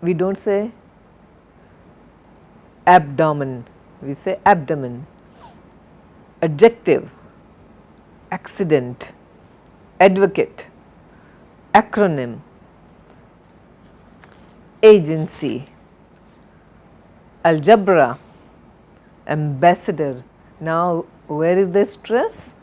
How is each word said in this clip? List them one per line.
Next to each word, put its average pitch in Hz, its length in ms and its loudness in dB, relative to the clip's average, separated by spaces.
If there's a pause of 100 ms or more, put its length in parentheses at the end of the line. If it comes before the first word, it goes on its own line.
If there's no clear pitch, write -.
We 180 140 -4
don't 185 240 -4
say 208 340 -4 (2250)
abdomen, 143 800 2 (340)
we 139 140 -10
say - 300 -8
abdomen. 143 640 0 (1300)
Adjective, 165 720 2 (1200)
accident, 151 800 -4 (880)
advocate, 185 640 2 (1040)
acronym, 160 680 -2 (2500)
agency, 156 840 2 (1800)
algebra, 165 720 2 (1120)
ambassador. 147 960 -2 (340)
Now, 165 460 -4 (240)
where 160 280 -2
is 190 140 0
the 196 160 0
stress? - 760 -6